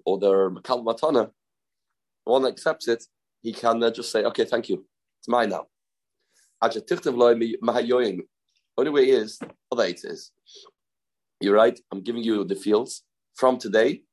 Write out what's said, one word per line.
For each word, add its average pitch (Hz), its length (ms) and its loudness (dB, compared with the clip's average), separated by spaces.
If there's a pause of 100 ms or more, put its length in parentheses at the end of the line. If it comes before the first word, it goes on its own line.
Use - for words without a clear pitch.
or 95 120 0
the 95 320 2
Makal 117 340 -4
Matana, 117 480 0 (920)
the 113 60 0
one 131 120 4
that 131 60 0
accepts - 380 -6
it, 117 160 -2 (380)
he 113 120 -8
can, 117 300 0
uh, 113 80 2
just 117 200 -8
say, 107 140 0
"Okay, 110 200 0
thank 117 240 -4
you. 95 180 -6 (320)
It's - 80 -20
mine 117 220 2
now." 85 180 -8 (3000)
Only 143 140 0
way 135 180 4
is, 113 300 2 (320)
other 120 120 0
eight 90 200 -4
is, - 280 -14 (1080)
"You're 101 140 2
right, 113 240 4 (120)
I'm 98 100 -10
giving 117 220 -6
you 107 200 0
the 92 120 -6
fields 107 480 -2 (320)
from 127 220 2
today, 113 560 0